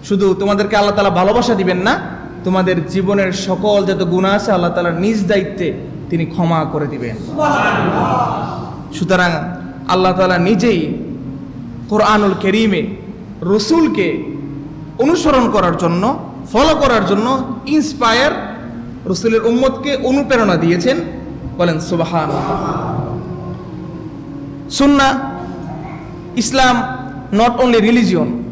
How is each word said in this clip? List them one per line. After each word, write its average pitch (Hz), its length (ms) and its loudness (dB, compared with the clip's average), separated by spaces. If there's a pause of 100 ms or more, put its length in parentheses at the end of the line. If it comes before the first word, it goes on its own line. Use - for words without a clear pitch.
শুধু 196 300 2
তোমাদেরকে 202 420 0
আল্লাহ 202 200 4
তাআলা 196 140 4
ভালোবাসা 196 460 2
দিবেন 185 220 2
না, 208 220 0 (440)
তোমাদের 180 440 2
জীবনের 190 440 0
সকল 202 540 0
যত 190 180 0
গুনাহ 180 280 2
আছে 208 200 0
আল্লাহ 175 200 2
তাআলা 175 200 0
নিজ 196 360 0
দায়িত্বে 180 460 -2 (360)
তিনি 165 160 0
ক্ষমা 165 460 0
করে 147 160 -2
দিবেন। 120 280 -6 (1800)
সুতরাং 180 380 0 (560)
আল্লাহ 185 240 2
তাআলা 180 260 2
নিজেই 180 560 2 (960)
কোরআনুল 208 440 4 (100)
কারীমে 202 440 2 (540)
রসুলকে 214 840 2 (760)
অনুসরণ 277 520 4
করার 180 260 2
জন্য, 175 520 0 (220)
ফলো 294 240 4
করার 240 300 2
জন্য 233 500 0 (100)
ইন্সপায়ার, 269 680 2 (760)
রসুলের 220 400 2
উম্মতকে 262 580 2
অনুপ্রেরণা 247 520 4
দিয়েছেন। 170 420 2 (600)
বলেন 170 220 0
সুবহানাল্লাহ। 151 1200 -2 (1700)
সুন্নাহ, 277 440 4 (1200)
ইসলাম 247 600 2 (360)
not 233 180 4 (100)
only 240 180 6
religion 208 460 4 (260)